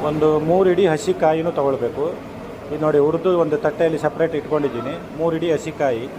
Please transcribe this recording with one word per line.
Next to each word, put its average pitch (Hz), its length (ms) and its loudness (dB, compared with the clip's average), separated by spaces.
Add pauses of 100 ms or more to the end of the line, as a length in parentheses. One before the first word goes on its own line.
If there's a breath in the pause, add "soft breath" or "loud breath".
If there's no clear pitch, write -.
ಒಂದು 156 340 2
ಮೂರು 180 280 4
ಹಿಡಿ 180 180 4
ಹಸಿ 160 280 0
ಕಾಯಿನೂ 160 360 2
ತೊಗೊಳ್ಬೇಕು. 139 640 -2 (560)
ಇದು 151 80 -6
ನೋಡಿ, 151 200 2
ಹುರಿದು 165 400 2
ಒಂದು 151 180 2
ತಟ್ಟೆಯಲ್ಲಿ 156 420 0
ಸಪ್ರೇಟ್ 156 360 0
ಇಟ್ಕೊಂಡಿದ್ದೀನಿ. 143 840 -4
ಮೂರು 160 180 0
ಹಿಡಿ 165 160 -2
ಹಸಿ 151 200 -2
ಕಾಯಿ 131 360 -2 (100)